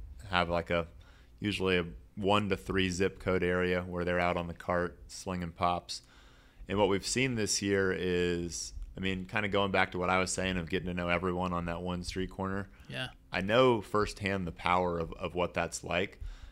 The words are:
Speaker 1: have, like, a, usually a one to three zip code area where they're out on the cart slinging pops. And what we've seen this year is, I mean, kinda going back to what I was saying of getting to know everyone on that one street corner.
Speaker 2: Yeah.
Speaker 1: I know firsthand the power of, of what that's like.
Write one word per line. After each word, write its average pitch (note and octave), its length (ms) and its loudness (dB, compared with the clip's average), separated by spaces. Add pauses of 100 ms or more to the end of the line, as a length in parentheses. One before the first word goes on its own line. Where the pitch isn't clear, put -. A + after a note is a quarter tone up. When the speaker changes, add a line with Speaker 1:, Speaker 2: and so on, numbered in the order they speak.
(300)
Speaker 1:
have, F2+ 180 2
like, E2+ 220 0
a, E2+ 160 2 (540)
usually F#2 360 2
a F2+ 80 2 (300)
one G2+ 340 4
to F#2+ 80 0
three F#2+ 320 0
zip F#2 300 0
code F#2 240 2
area F2+ 400 2
where F2+ 220 -4
they're F2+ 160 2
out F2 180 2
on E2+ 80 -4
the E2+ 80 -8
cart F2 440 -2 (100)
slinging F2+ 420 -6
pops. F2 520 -2 (640)
And G2 100 0
what G2+ 100 6
we've G2 180 0
seen B2+ 280 0
this G#2+ 260 0
year G2 320 2
is, F2 800 0 (240)
I F#2 40 -8
mean, F#2 260 -4
kinda G#2 220 -2
going G2 240 2
back F#2 200 4
to F#2 60 -4
what F2+ 100 0
I F#2 100 4
was F2+ 140 0
saying F#2 240 0
of E2 140 -4
getting F2 160 0
to F2+ 80 -2
know F2 140 -2
everyone F2+ 440 0
on F2 140 -2
that E2+ 160 -4
one F2+ 200 -4
street F#2 280 -4
corner. F#2+ 400 -4 (180)
Speaker 2:
Yeah. C3 200 -8 (220)
Speaker 1:
I F#2 120 0
know A#2 400 6
firsthand G2 640 0
the E2 60 -6
power F2 460 2
of, E2 160 -4
of F2 200 -8
what F2 180 0
that's E2+ 320 -4
like. F2 340 -2 (320)